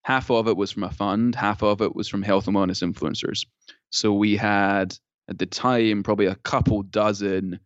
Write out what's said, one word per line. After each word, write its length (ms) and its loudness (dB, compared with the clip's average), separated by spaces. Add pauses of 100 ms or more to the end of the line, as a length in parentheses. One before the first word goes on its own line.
half 280 -2
of 180 4
it 80 4
was 140 -2
from 120 -6
a 80 -4
fund, 440 0
half 280 -2
of 180 2
it 160 0
was 120 -6
from 140 -4
health 240 2
and 100 0
wellness 260 0
influencers. 640 -4 (440)
So 220 0
we 240 2
had, 600 0 (320)
at 100 -10
the 80 -2
time, 560 0
probably 240 2
a 80 0
couple 480 0
dozen 840 -2